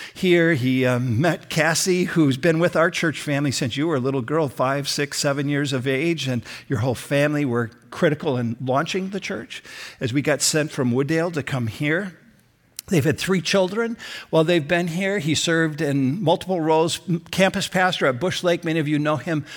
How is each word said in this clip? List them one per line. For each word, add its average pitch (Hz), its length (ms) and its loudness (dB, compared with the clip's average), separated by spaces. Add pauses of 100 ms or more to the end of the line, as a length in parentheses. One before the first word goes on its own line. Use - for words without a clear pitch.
(120)
here. 170 400 4
He, 127 320 2
um, 123 360 2
met - 280 0
Cassie, 170 560 2
who's 151 320 2
been 160 220 2
with 170 180 2
our 170 140 4
church 165 300 -2
family 143 300 -2
since 123 280 -2
you 151 80 0
were 160 100 0
a 127 40 0
little 135 200 0
girl, 143 280 0
five, 139 400 -2
six, - 300 -4
seven 143 300 0
years 143 240 0
of 127 140 -2
age, 139 420 0
and 117 140 -2 (260)
your 127 120 -2
whole 123 140 0
family 147 520 0
were 117 240 0 (200)
critical 151 460 0
in 117 240 -2
launching 160 480 -2
the 190 120 -8
church - 420 -10 (360)
as - 140 -2
we 143 80 0
got 139 220 0
sent 151 280 0
from 123 220 0
Wooddale 160 400 0
to 147 100 -4
come 123 240 -4
here. 156 500 -2 (720)
They've 151 180 2
had 156 160 2
three 180 200 0
children 202 560 0 (340)
while 160 120 4
they've 160 240 2
been 175 220 0
here. 190 320 -2
He 151 160 0
served 165 440 0
in 139 400 0
multiple 175 400 0
roles, 160 480 2
m-, 170 120 0 (100)
campus 190 380 0
pastor 185 380 0
at 123 120 2
Bush 175 240 -2
Lake. 175 220 0
Many 160 160 0
of 147 80 0
you 151 100 0
know 151 180 0
him 156 260 -2 (140)